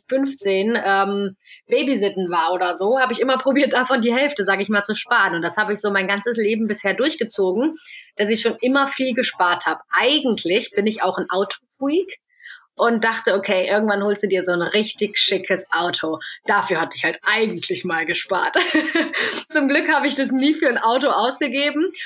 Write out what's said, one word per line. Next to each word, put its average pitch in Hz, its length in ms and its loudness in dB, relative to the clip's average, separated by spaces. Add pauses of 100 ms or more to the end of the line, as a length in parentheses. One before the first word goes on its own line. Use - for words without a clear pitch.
fünfzehn, 233 760 0
ähm, 196 520 0 (320)
Babysitten 202 600 0
war 170 220 2
oder 180 240 0
so, 214 240 2
habe 247 140 2
ich - 60 -4
immer 262 180 2
probiert, 262 340 2
davon 247 300 2
die 233 120 2
Hälfte, 277 300 0
sag 196 160 2
ich 202 80 -4
mal, 208 140 2
zu 208 120 -4
sparen. 202 400 2
Und 165 80 -4
das 170 140 -4
habe 208 160 0
ich 208 80 -4
so 208 100 -2
mein 196 160 2
ganzes 208 300 -2
Leben 220 300 0
bisher 202 260 -2
durchgezogen, 226 840 0 (400)
dass 208 120 0
ich 220 140 0
schon 226 180 0
immer 269 280 2
viel 262 260 -2
gespart 185 500 0
habe. - 240 -2
Eigentlich 240 880 0
bin 202 100 2
ich 214 160 -2
auch 185 140 0
ein 165 140 -4
Autofreak, 277 880 -4 (580)
und 226 260 2
dachte, 220 320 2
okay, 190 320 0
irgendwann 208 360 2
holst 202 200 0
du 208 60 0
dir 180 160 0
so 180 80 0
ein 175 100 0
richtig 208 560 -2
schickes 185 540 0
Auto. 165 480 -2 (240)
Dafür 190 360 0
hatte 165 160 -4
ich - 80 -2
halt - 220 -2
eigentlich 202 580 0
mal 165 220 -2
gespart. - 500 -2 (460)
<laughs> - 480 -4
Zum 294 160 2
Glück 311 260 2
habe 277 140 2
ich 269 80 -2
das 269 160 -2
nie 269 240 2
für 311 140 0
ein 233 100 0
Auto 247 300 2
ausgegeben. 285 840 0 (160)